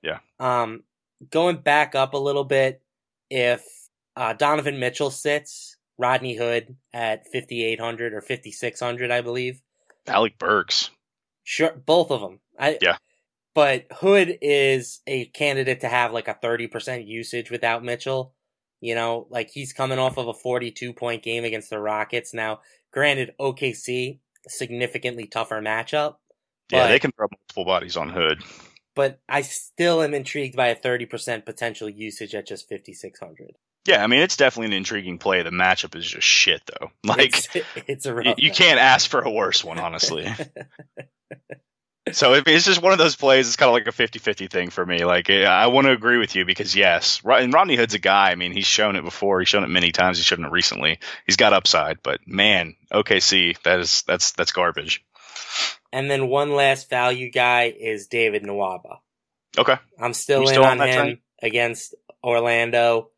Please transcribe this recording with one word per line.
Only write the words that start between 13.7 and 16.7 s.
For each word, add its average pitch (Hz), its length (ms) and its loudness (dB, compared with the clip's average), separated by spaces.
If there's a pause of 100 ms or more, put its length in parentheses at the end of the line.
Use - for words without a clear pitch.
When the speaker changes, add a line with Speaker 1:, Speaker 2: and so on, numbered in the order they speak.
Speaker 2:
Hood 190 500 2
is 135 680 0
a 131 180 -6
candidate 135 560 -2
to 131 80 -4
have, 120 240 0
like, 117 160 -6
a 107 60 -6
thirty 117 320 -4
percent 120 380 -10